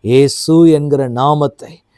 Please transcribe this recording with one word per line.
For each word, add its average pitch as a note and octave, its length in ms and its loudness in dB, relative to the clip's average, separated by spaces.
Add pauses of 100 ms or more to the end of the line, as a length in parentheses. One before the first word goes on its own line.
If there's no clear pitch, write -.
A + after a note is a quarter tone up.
இயேசு C#3 680 2
என்கிற C#3+ 380 -2
நாமத்தை C#3+ 720 -4 (180)